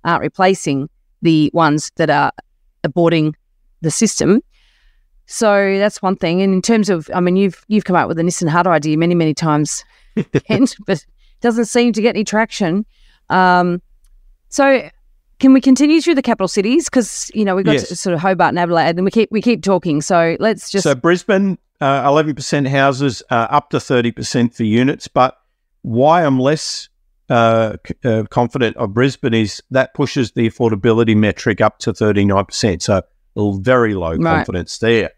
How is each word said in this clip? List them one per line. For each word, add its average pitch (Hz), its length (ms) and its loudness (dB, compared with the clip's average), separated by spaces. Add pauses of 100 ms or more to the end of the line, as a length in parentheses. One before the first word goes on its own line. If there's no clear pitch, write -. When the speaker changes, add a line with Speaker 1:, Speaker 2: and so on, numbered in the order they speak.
Speaker 1:
aren't 165 180 0
replacing 156 640 -2 (320)
the 160 340 2
ones 151 420 0
that 156 140 0
are 143 220 0 (520)
aborting 165 500 0 (480)
the 160 80 -2
system. 202 500 0 (880)
So 202 520 0
that's 202 240 -2
one 190 140 -2
thing. 180 260 0
And 196 100 2
in 185 100 0
terms 220 280 0
of, 165 240 -2
I 180 60 0
mean, 180 160 2
you've, 190 320 -2
you've 214 160 0
come 180 120 0
up 127 120 2
with 165 80 -4
the 165 60 -2
Nissan 170 260 -2
Hut 175 180 2
idea 156 320 2
many, 170 160 2
many 160 200 2
times, 151 500 -2 (300)
<laughs> 220 100 -2 (220)
Kent, 220 300 0 (100)
but - 120 -2
it - 80 -18 (340)
doesn't 233 260 0
seem 240 260 2
to 214 100 -2
get 208 140 0
any 208 80 -2
traction. 202 600 -2 (460)
Um, 180 500 2 (680)
so 269 400 2 (500)
can 262 140 6
we 262 80 6
continue 294 400 4
through 330 160 0
the 240 60 -2
capital 220 260 -2
cities? 233 400 0
'Cause, - 460 -4
you 214 100 0
know, 190 100 0
we've 190 100 -2
got 180 80 2
Speaker 2:
Yes. 131 160 -2
Speaker 1:
to 175 80 -10
sort 180 180 -4
of 151 60 -4
Hobart 180 300 2
and 165 80 -2
Adelaide, 170 380 0
and 185 80 -2
we 196 60 0
keep, 220 220 0
we 214 80 0
keep 208 220 0
talking. 170 400 0
So 165 360 0
let's 214 320 -2
just 196 140 -2
Speaker 2:
So 143 100 2
Brisbane, 185 640 0 (240)
uh, 135 260 0
eleven 151 280 2
percent 143 340 -2
houses, 139 600 0
uh, 117 200 0
up 143 200 -2
to 143 100 -2
thirty 120 320 0
percent 120 420 -2
for - 100 -6
units. 120 440 0
But 127 280 0 (440)
why 147 440 2
I'm 135 140 2
less, 139 500 -4 (400)
uh, 113 560 2
c-, - 100 -12 (100)
uh, 110 200 0
confident 120 520 -2
of 104 180 -6
Brisbane 127 400 0
is 110 280 -2 (100)
that 131 220 -2
pushes 135 380 -2
the 117 160 -2
affordability 110 680 2
metric 107 440 0
up 107 200 0
to 113 120 -4
thirty-nine 101 520 0
percent. 95 380 -4
So 95 200 0 (320)
a 104 260 -2
very 113 340 2
low 85 200 -4
Speaker 1:
Right. 165 80 -2
Speaker 2:
confidence 156 560 -4
there. 110 400 0